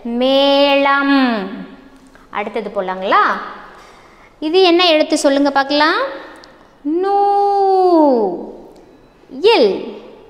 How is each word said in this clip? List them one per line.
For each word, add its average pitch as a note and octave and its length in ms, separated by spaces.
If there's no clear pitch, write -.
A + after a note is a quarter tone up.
மேளம். C#4 1500
அடுத்தது G#3 460
போலாங்களா? F#3+ 460
இது D#4+ 220
என்ன F4+ 240
எழுத்து D#4 320
சொல்லுங்க C#4 340
பார்க்கலாம்? D4 500
நூ. F4+ 360
இல். E4 600